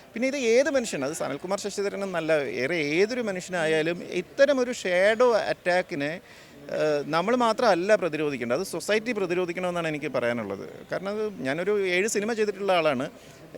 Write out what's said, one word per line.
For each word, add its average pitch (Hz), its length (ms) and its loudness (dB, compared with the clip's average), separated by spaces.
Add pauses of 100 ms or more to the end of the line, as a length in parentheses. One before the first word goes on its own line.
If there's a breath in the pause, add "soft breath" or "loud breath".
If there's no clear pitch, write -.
(140 loud breath)
പിന്നെ 240 140 -2
ഇത് 269 100 -2
ഏത് 254 320 4
മനുഷ്യൻ, 220 360 -2
അത് 151 80 -2
സനൽകുമാർ 160 460 -4
ശശിധരൻ 196 440 -4
എന്നല്ല, 165 340 0
വേറെ 139 380 0
ഏതൊരു 175 460 0
മനുഷ്യനായാലും 175 840 0
ഇത്തരം 269 560 2
ഒരു 247 140 0
ഷാഡോ 214 640 4
അറ്റാക്കിനെ, 170 840 -2 (340 loud breath)
ഏഹ്, 151 500 -2
നമ്മൾ 175 300 0
മാത്രമല്ല 220 600 4
പ്രതിരോധിക്കേണ്ടത്, 147 640 0
അത് 190 60 -4
സൊസൈറ്റി 214 460 -2
പ്രതിരോധിക്കണമെന്നാണ് 180 760 -2
എനിക്ക് 151 240 -4
പറയാനുള്ളത്. 120 580 -2 (220)
കാരണം 175 180 -4
അത് 208 320 -6
ഞാനൊരു 185 460 0
ഏഴ് 185 200 2
സിനിമ 214 260 -2
ചെയ്തിട്ടുള്ള 202 400 0
ആളാണ്. 156 360 2 (480 loud breath)